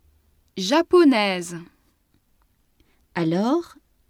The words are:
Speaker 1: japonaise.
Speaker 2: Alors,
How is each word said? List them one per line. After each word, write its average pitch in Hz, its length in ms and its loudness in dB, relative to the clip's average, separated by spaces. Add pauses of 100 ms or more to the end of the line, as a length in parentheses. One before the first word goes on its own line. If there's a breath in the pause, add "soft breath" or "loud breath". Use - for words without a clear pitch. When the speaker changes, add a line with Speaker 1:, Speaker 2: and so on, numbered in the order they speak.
(560)
Speaker 1:
japonaise. 208 1000 0 (1600)
Speaker 2:
Alors, 196 640 -2 (340)